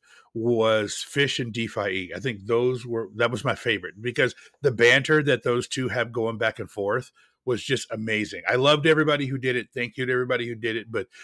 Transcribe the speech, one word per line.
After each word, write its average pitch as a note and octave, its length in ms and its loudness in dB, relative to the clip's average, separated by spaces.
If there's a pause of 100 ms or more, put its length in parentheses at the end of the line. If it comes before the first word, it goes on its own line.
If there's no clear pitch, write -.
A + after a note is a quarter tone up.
(360)
was A2 720 2
Fish C#3 320 0
and A#2+ 120 -4
DeFi G#2+ 380 -2
E. F#2 260 -4
I F#2 40 -6
think G#2 260 -6
those A#2+ 400 0
were, A2+ 300 -6
that A#2 160 2
was A2 120 -6
my A#2+ 120 0
favorite F#2 440 -4
because A#2+ 360 0 (260)
the C#3 80 2
banter C3 540 6
that C#3 180 2
those B2 260 0
two B2+ 200 -4
have A#2 240 -2
going A2+ 260 -2
back A2 220 -2
and G2+ 100 -10
forth G#2+ 420 -2 (340)
was A#2+ 180 -2
just - 280 -2
amazing. G#2+ 560 -4
I A2 100 2
loved D3 280 4
everybody D3+ 400 4
who C3+ 140 -4
did B2 160 0
it. A2+ 180 -4
Thank A#2+ 240 -6
you C3 80 -2
to B2+ 80 0
everybody B2 340 -2
who A#2+ 60 -8
did A2 220 -4
it. A2 160 -8
But G#2 160 -4 (160)